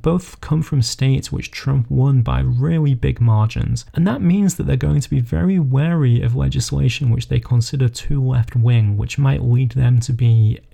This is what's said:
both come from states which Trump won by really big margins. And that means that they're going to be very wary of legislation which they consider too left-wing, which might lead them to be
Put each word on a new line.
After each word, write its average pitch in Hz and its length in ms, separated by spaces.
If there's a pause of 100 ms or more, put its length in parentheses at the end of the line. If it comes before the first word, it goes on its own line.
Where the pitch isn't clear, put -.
both 175 380
come 156 200
from 139 220
states 135 480
which - 220
Trump 135 360
won 135 320
by 123 200
really 143 540
big 127 260
margins. 117 760
And 165 100
that 240 160
means 190 360
that - 80
they're 139 120
going 147 240
to - 80
be 139 120
very 170 400
wary 139 600
of 120 140
legislation 135 760
which 120 180
they 127 100
consider 123 500
too 139 320
left-wing, 117 760
which 117 240
might 135 240
lead 123 260
them 123 300
to 127 120
be 113 460 (160)